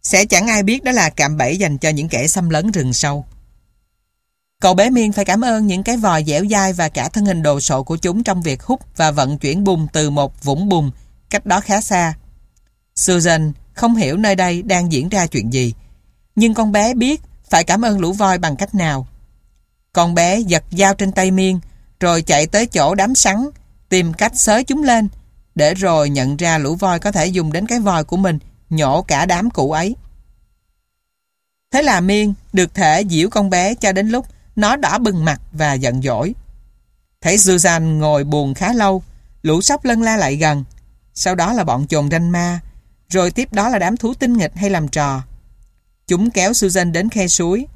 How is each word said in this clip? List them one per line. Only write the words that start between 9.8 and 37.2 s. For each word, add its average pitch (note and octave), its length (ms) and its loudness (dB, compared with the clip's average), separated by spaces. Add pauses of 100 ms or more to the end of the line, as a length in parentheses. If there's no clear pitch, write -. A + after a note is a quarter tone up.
từ D3+ 180 0
một C#3+ 340 -4
vũng D3 240 -2
bùn D#3+ 220 2 (400)
cách G#3 160 -4
đó G3 140 0
khá A3 200 0
xa. F3 340 0 (800)
Susan E3 580 2 (220)
không A#3 200 2
hiểu E3 220 0
nơi G#3 200 2
đây F3+ 260 0
đang F3+ 300 0
diễn D3 160 -2
ra F#3 180 2
chuyện A#2 260 -4
gì, B2 220 0 (600)
nhưng A3 180 4
con A3 180 0
bé G#3+ 220 2
biết B3+ 260 0 (300)
phải E3+ 140 4
cảm F#3+ 200 0
ơn G#3 140 0
lũ F3 140 0
voi G3 260 2
bằng D#3+ 180 -2
cách G3 180 -6
nào. D3+ 340 -2 (840)
Con E3+ 220 2
bé F3 260 2
giật E3+ 300 0
dao G3 240 2
trên G3 180 -2
tay F#3+ 180 2
Miên, F#3 300 2 (400)
rồi E3+ 220 2
chạy D#3 240 2
tới G#3 200 0
chỗ E3 280 0
đám G3+ 200 0
sắn, G3+ 220 2 (520)
tìm F3 240 0
cách G#3 220 -2
xới A3+ 300 2
chúng C#4 180 -2
lên, A3 260 2 (460)
để D3+ 200 2
rồi E3 360 2
nhận C#3 260 -2
ra E3 220 0
lũ D3 160 -2
voi F#3 240 0
có G3+ 140 -4
thể E3 140 0
dùng F3 260 -2
đến F#3 140 -4
cái A#3+ 140 -2
vòi F3+ 240 0
của F3 120 -4
mình F#3 220 0 (320)
nhổ D#3 320 0
cả D#3 240 -2
đám F#3 240 0
củ D3 220 -2
ấy. F3 240 -4 (1700)
Thế C#4 120 0
là A3+ 180 2
Miên G3+ 340 2 (180)
được F#3 220 0
thể F3 360 2
giễu E3+ 200 2
con G3+ 200 0
bé F#3+ 240 0
cho G3+ 180 0
đến G#3 160 0
lúc A#3+ 180 -2 (300)
nó G#3+ 200 2
đỏ G#3+ 220 0
bừng G3 260 0
mặt D3+ 160 -2 (120)
và D#3 200 -2
giận B2+ 300 -2
dỗi. C3+ 320 -2 (880)